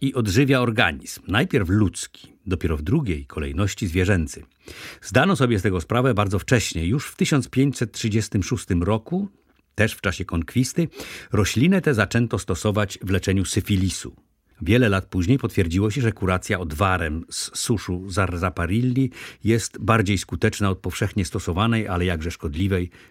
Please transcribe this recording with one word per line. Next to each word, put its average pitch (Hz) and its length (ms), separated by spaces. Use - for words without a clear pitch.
i 135 140
odżywia 127 460
organizm, 107 680
najpierw 107 400
ludzki, - 640
dopiero 80 300
w 73 60
drugiej 95 440
kolejności 82 600
zwierzęcy. 87 580
Zdano 254 340
sobie 120 220
z 87 40
tego 92 180
sprawę 123 340
bardzo 98 240
wcześnie, 92 480
już 127 200
w - 100
tysiąc 147 320
pięćset 127 440
trzydziestym 107 500
szóstym 87 400
roku, 113 460
też 107 180
w - 80
czasie 92 240
konkwisty, 123 640
roślinę 160 480
tę 147 140
zaczęto 110 440
stosować 101 640
w 92 80
leczeniu 95 340
syfilisu. - 720
Wiele 117 260
lat 95 180
później 95 320
potwierdziło 98 520
się, 139 100
że 113 120
kuracja 92 460
odwarem 85 720
z - 280
suszu 95 520
zarzaparilli 95 1000
jest 110 340
bardziej 104 400
skuteczna - 520
od 92 80
powszechnie 98 460
stosowanej, 104 640
ale 90 160
jakże 85 260
szkodliwej 90 600